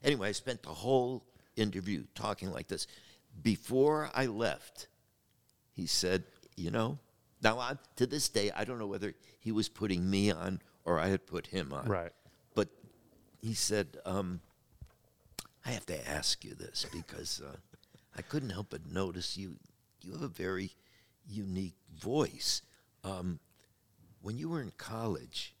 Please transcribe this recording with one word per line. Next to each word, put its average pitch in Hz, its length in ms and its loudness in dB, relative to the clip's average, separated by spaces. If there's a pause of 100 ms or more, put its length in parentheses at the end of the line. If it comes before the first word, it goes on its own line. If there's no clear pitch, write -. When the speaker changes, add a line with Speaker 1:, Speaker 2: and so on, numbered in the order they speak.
Speaker 1:
Anyway, 123 260 4
I - 40 0
spent - 300 -4
the 78 100 -8
whole 123 500 4 (320)
interview 95 580 0
talking 98 380 -4
like 80 160 -6
this. - 180 -4 (560)
Before 139 720 4
I 131 140 2
left, 107 600 -2 (840)
he 87 160 -4
said, 90 360 4 (320)
"You - 140 -2
know," 117 300 0 (420)
now, 113 180 6
I, 127 180 -2 (180)
to 117 100 4
this - 240 -2
day, 104 220 2
I 104 140 -2
don't 123 140 -6
know 107 80 -2
whether 98 280 -4 (240)
he 113 120 -4
was 107 180 2
putting 95 400 2
me 98 200 6
on 90 320 0 (220)
or 82 160 4
I 85 80 4
had 98 180 2
put 87 220 -6
him 82 260 -2
on. 71 140 -4
Speaker 2:
Right. 87 240 0 (420)
Speaker 1:
But 101 160 4 (720)
he 113 120 -2
said, 104 520 2
um, 90 360 -2 (1200)
"I 123 60 -4
have 110 160 -6
to 69 220 -4
ask - 340 0
you - 120 -10
this - 360 -6
because, - 500 -6
uh, 69 160 -12 (580)
I - 60 -10
couldn't 139 280 -4
help 95 220 -6
but 78 160 -10
notice 90 500 -2
you, 92 200 -10 (440)
you 90 120 -12
have 160 80 -6
a 147 60 -2
very 92 480 -4 (520)
unique 95 500 -4 (180)
voice. - 680 0 (420)
Um, 90 360 -4 (840)
when 107 160 -4
you 156 120 -4
were 165 120 -2
in 98 100 -8
college - 880 -4